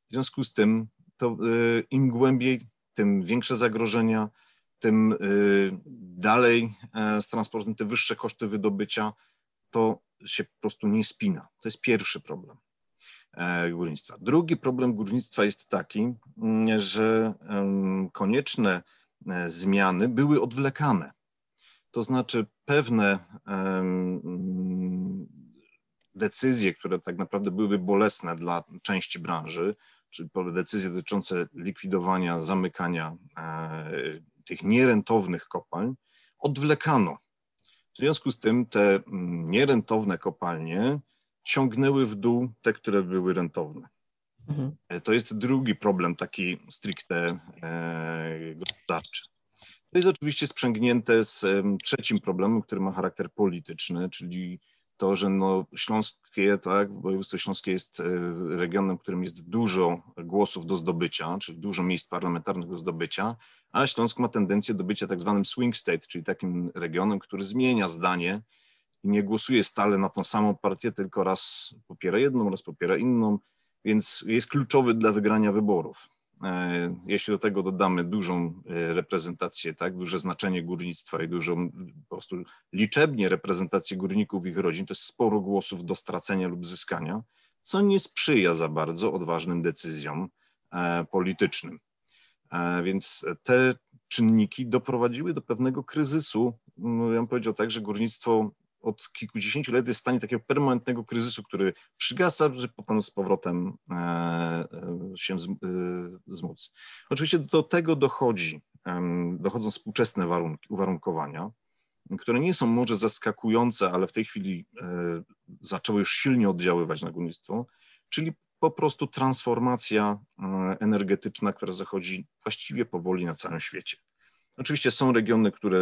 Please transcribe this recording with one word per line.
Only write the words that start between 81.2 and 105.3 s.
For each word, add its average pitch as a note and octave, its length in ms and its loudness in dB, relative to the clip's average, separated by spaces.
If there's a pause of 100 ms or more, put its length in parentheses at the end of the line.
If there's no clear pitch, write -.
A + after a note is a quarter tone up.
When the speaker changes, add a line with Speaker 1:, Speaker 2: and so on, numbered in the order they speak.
Speaker 1:
i E2 60 -4
dużą, E2+ 420 -2 (380)
po F2+ 80 -10
prostu F#2 200 -10 (360)
liczebnie A2 560 2
reprezentację F#2 680 -2
górników F#2+ 500 -2
i - 20 -6
ich E2+ 100 -6
rodzin, F2+ 280 -2
to - 60 -8
jest - 100 -4
sporo G#2+ 380 0
głosów F#2+ 440 -4
do F2+ 100 -4
stracenia F#2 540 -4
lub F2 180 -6
zyskania, F2 560 -4 (400)
co - 180 0
nie G3 200 6
sprzyja F#2+ 540 2
za D#2+ 140 0
bardzo D#2+ 440 -2
odważnym E2+ 500 -2
decyzjom, D#2+ 680 -4 (440)
e, F2 320 -2
politycznym. F2+ 760 -2 (720)
E, F2 300 0
więc F#2+ 440 -2 (160)
te B2+ 320 4 (340)
czynniki A2+ 580 4
doprowadziły A#2+ 680 0
do C#3+ 80 -6
pewnego C3 420 -2
kryzysu. C3+ 760 -2 (180)
No, A#2 360 0
ja A2+ 60 2
bym A#2 80 0
powiedział A2 280 -2
tak, A2 160 -2
że A2+ 100 -4
górnictwo G#2+ 680 0 (340)
od - 280 -6
kilkudziesięciu A2 600 -6
lat B2 160 2
jest A#2+ 100 -2
w - 20 -8
stanie B2+ 200 0
takiego A2+ 260 -4
permanentnego B2+ 580 0
kryzysu, A#2 380 -4
który F#2+ 300 -2 (240)
przygasa, D#3 560 2
że B2 160 -6
potem - 340 -2
z - 80 -10
powrotem, F#2 640 -2 (180)
e, F#2 40 -6
e, E2+ 720 -2 (500)
się - 180 -6